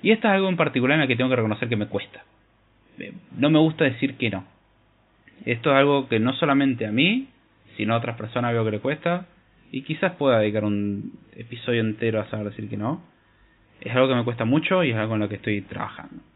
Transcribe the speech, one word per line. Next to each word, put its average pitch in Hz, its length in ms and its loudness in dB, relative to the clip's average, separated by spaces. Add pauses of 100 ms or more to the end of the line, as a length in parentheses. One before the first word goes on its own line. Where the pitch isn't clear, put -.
Y 202 100 6
esto 220 160 2
es 196 60 4
algo 190 140 2
en 180 80 0
particular 139 400 2
en 156 60 4
el 127 60 2
que 120 80 2
tengo 127 140 2
que 127 60 4
reconocer 110 320 0
que 117 80 0
me 104 100 -2
cuesta. - 360 -8 (760)
Eh, - 140 -14 (240)
no 139 140 2
me 156 80 6
gusta 160 260 4
decir 131 320 -2
que 117 140 -2
no. 95 160 -8 (960)
Esto 120 260 -2
es 135 60 4
algo 139 320 4
que 113 120 2
no 120 140 2
solamente 135 520 0
a 104 60 -4
mí, 196 360 2 (480)
sino 110 180 0
a 117 40 2
otras 117 180 -6
personas 117 360 -4
veo 113 120 0
que 110 80 0
le 107 80 -4
cuesta. 170 460 -2 (460)
Y 131 100 -8
quizás 165 300 -4
pueda 131 280 2
dedicar 107 240 0
un 101 480 -2 (240)
episodio 117 440 -4
entero 110 400 -2
a 104 60 -6
saber 104 240 -8
decir 104 180 -10
que 107 80 -8
no. 123 260 -4 (800)
Es 117 140 -8
algo 131 140 6
que 131 60 2
me 120 100 0
cuesta 113 200 -2
mucho 160 400 2
y 131 60 2
es 110 60 -2
algo 110 180 -2
en 107 60 0
lo 104 80 0
que 104 80 -6
estoy 101 260 -2
trabajando. - 600 -12 (140)